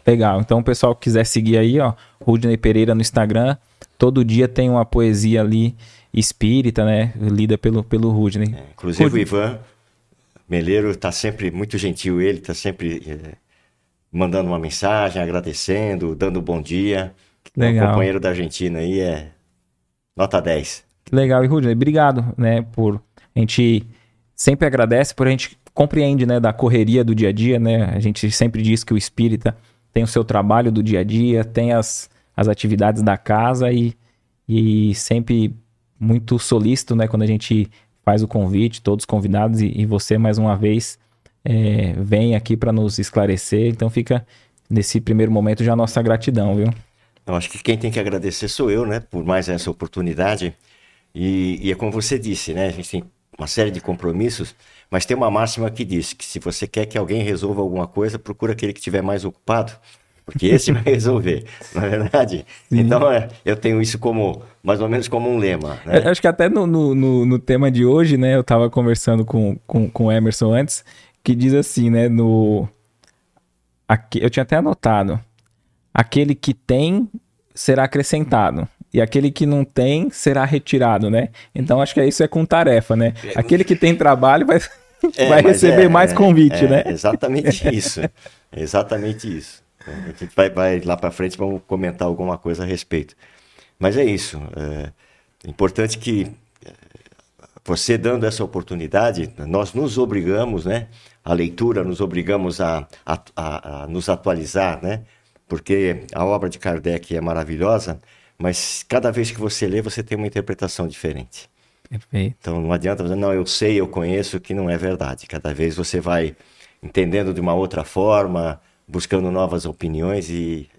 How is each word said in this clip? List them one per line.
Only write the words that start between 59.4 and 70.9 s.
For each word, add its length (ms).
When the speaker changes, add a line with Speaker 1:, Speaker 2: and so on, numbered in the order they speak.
Speaker 2:
porque 200
esse 220
<laughs> 40
vai 100
resolver, 640
não 100
é 60
verdade? 560
Speaker 1:
Sim. 100
Speaker 2:
Então, 300
é, 200
eu 100
tenho 260
isso 160
como, 460
mais 200
ou 80
menos 180
como 220
um 80
lema, 480
né? 180
Speaker 1:
Eu 80
acho 100
que 60
até 220
no, 180
no, 260
no, 320
no 140
tema 320
de 140
hoje, 320
né, 180
eu 80
tava 260
conversando 560
com, 400
com, 240
com 180
o 40
Emerson 420
antes, 300